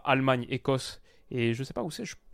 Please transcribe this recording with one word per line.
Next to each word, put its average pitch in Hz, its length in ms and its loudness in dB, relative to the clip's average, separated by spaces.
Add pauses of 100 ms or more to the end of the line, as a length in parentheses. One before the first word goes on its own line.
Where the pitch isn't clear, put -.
Allemagne-Écosse. 131 960 2 (300)
Et 117 240 2
je 131 100 -4
sais - 80 -10
pas - 100 -4
où 165 80 -4
c'est, 233 140 -8
je... - 100 -10 (200)